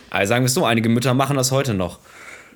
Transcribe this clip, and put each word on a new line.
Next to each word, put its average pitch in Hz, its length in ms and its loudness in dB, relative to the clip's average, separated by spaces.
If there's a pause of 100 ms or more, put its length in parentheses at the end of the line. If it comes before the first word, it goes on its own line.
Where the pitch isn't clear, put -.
Also 98 200 0
sagen 120 140 2
wir 127 40 2
es 127 60 0
so, 180 120 0
einige 113 240 2
Mütter 120 240 2
machen 135 240 0
das 131 140 0
heute 131 220 0
noch. 98 260 -4 (560)